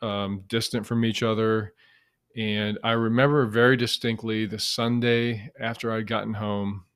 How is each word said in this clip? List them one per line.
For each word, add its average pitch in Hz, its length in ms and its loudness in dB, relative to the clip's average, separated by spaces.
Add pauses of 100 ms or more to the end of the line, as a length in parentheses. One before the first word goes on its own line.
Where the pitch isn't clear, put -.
um, 101 460 -4
distant 113 380 -2
from 117 180 0
each 113 200 0
other. 110 500 0 (640)
And 107 480 -2
I 113 80 2
remember 120 540 4
very 120 300 6
distinctly 113 680 -2
the 104 140 -6
Sunday 117 1000 0
after 113 320 -4
I'd 110 160 -4
gotten 110 260 -2
home, 101 520 -4 (100)